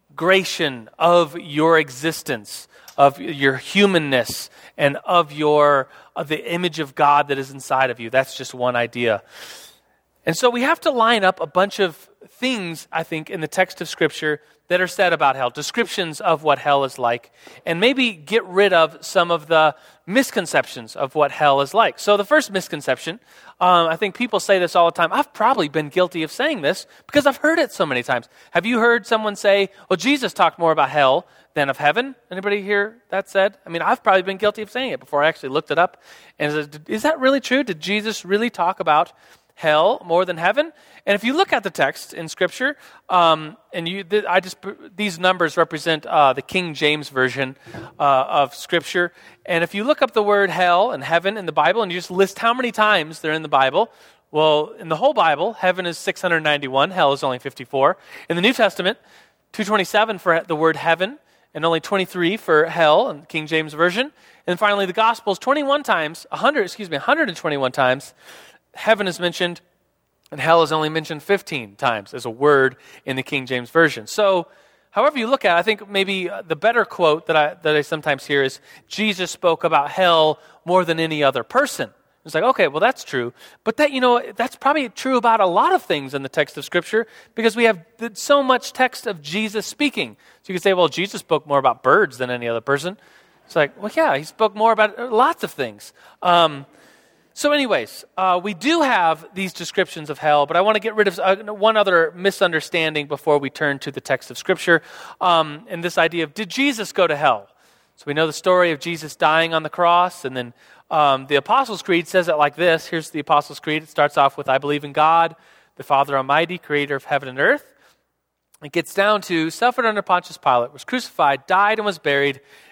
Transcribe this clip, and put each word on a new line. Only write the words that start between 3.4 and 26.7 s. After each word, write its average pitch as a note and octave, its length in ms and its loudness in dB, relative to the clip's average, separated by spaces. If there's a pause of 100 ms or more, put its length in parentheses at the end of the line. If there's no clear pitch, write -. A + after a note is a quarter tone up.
humanness, D#3 920 0 (260)
and C#3+ 300 0
of E3+ 260 2
your, D3 580 2 (260)
of E3 120 -8
the D3+ 240 -6
image E3+ 280 -4
of C#3 160 -8
God C#3+ 320 4
that C#3 100 -2
is C3+ 140 -8
inside C3+ 400 -2
of A#2 80 -8
you. A2+ 100 -10
That's C3 260 0
just C3 200 -14
one B2 200 -2
idea. A#2 460 -2 (1040)
And E3 100 -2
so B3 140 2
we A#3+ 140 -4
have D#4+ 180 0
to D#4+ 100 -2
line A#3 320 2
up F#3 160 2
a E3 60 -4
bunch F#3+ 340 -2
of F3+ 160 0 (320)
things, G3 640 -6
I E3 120 -4
think, D#3 260 -8
in F3+ 120 -8
the D#3 60 -6
text - 340 -2
of E3+ 60 -8
Scripture D3+ 540 -2 (260)
that F3+ 140 0
are F#3 60 0
said F3+ 260 2
about C#3+ 240 2
hell, B2+ 120 0
descriptions E3 680 -4
of E3 240 0
what D3 160 2
hell C#3+ 240 2
is C3 160 -6
like, A#2+ 320 -2 (340)
and E3 140 -4
maybe B3 320 2
get F3 320 -4
rid F#3+ 300 2
of D#3+ 320 2
some F3 260 0
of D3+ 160 -2
the D#3 260 4 (320)
misconceptions D#3+ 920 -2
of C3+ 200 -4
what C#3+ 160 2
hell C#3 300 2
is C#3 120 -4
like. G3 260 2
So G#3 180 2
the G3+ 80 0
first D4 260 2
misconception, E3 680 -4 (400)
um, F3+ 260 6
I D#3+ 80 0
think F#3+ 200 -4
people A3+ 260 -2
say G3 180 4
this F3 160 0
all E3+ 120 6
the E3+ 40 2
time. E3 220 0
I've C#4 200 -2
probably G#3+ 360 0
been D3+ 180 -4
guilty F3 360 -2
of D#3 80 -8
saying C4 320 -4
this D#3 220 -2 (200)